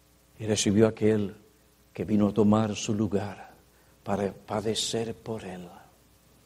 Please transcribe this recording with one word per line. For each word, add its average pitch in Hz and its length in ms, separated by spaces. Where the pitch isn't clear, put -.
y 110 80
recibió 107 400
a 110 40
aquel 107 460
que 95 140
vino 104 220
a 98 60
tomar 107 420
su - 180
lugar 101 600
para 98 280
padecer 110 840
por 110 280
él. 90 240